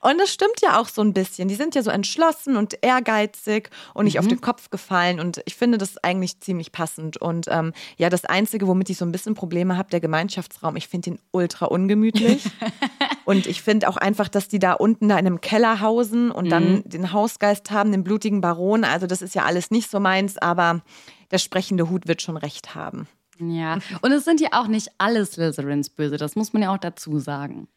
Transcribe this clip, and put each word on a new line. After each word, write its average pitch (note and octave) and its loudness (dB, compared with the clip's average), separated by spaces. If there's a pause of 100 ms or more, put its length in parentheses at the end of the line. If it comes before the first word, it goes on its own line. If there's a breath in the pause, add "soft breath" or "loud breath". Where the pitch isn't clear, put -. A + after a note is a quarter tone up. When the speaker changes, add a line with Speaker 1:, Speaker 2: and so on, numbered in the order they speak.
Speaker 1:
Und D4 4
das F#4+ 2
stimmt A4 0
ja E4+ 4
auch A#3 -2
so - -4
ein G#3 4
bisschen. F#3+ -2
Die G3 -2
sind D4+ -4
ja C#4 2
so G#3+ 0
entschlossen C#4 0
und G#3 -2
ehrgeizig A3 0 (260 loud breath)
und G#3+ 2
nicht G3+ 2
auf F3 2
Speaker 2:
Mhm. A3 4
Speaker 1:
den B3 2
Kopf - -4
gefallen. F3+ 0
Und E3+ -4
ich - -12
finde A#3+ 2
das G3 -6
eigentlich F#3 -2
ziemlich E3+ -6
passend. D#3+ -8
Und, E3+ -4
ähm, E3 0 (240 loud breath)
ja, E3+ 2
das F3 0
Einzige, G3+ 0
womit F#3 2
ich F3+ -4
so F3+ -4
ein E3+ -2
bisschen F#3 -4
Probleme F3+ -2
hab, F#3+ -4
der F3 0
Gemeinschaftsraum, D#3+ -4
ich - -8
find F3 -6
den F3 -8 (140)
ultra F3 0
ungemütlich. G#3+ 2 (420)
Speaker 2:
<laughs> - -4
Speaker 1:
Und F#3+ 2
ich - -6
find G#3+ 2
auch F3+ 0
einfach, G3+ 0
dass G3+ -2
die G#3 -2
da F3+ 4
unten G#3+ 2
da G#3 6
in E3+ 2
einem F3 0
Keller A3 2
hausen A#3 2
und F3+ -2
dann E3+ 4
Speaker 2:
Mhm. G#3 -2
Speaker 1:
den F3 -4
Hausgeist G#3 0
haben, G#3 2
den F#3+ 0
blutigen G3+ 0
Baron. F3+ 2
Also E3+ 0
das F#3 -4
ist F#3 -10
ja F#3 2
alles F3 0
nicht A3+ 0
so G3+ -2
meins, F#3+ 0
aber E3+ 2 (480 loud breath)
der F#3 0
sprechende F#3 -2
Hut F3+ -4
wird E3 -2
schon E3 -8
recht - -12
haben. - -12 (320)
Speaker 2:
Ja, E3 -4 (240 loud breath)
und B3+ 2
es C#4+ 2
sind D#4+ 4
ja D#4 2
auch A#3+ 2
nicht A3 -2
alle G#3+ 2
Slytherins C#3+ -2
böse, D3 -4
das D3 -6
muss G#3+ -2
man G#3+ 2
ja F#3+ 0
auch G3 -2
dazu D#3+ -6
sagen. C#3 -8